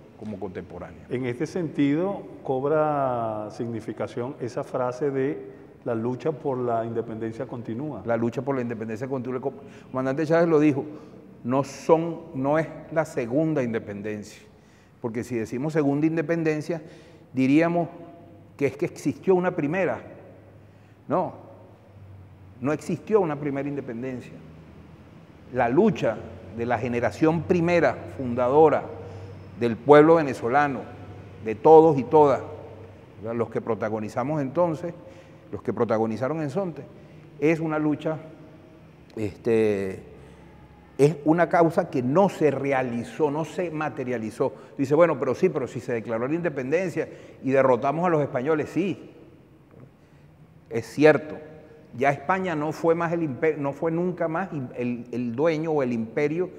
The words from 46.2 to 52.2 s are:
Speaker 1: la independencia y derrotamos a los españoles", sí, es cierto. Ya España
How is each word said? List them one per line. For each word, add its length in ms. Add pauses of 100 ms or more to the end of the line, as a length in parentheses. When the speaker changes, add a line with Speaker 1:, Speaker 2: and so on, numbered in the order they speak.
Speaker 1:
la 80
independencia 720 (360)
y 80
derrotamos 540
a 40
los 120
españoles", 480
sí, 420 (1600)
es 160
cierto. 500 (600)
Ya 140
España 460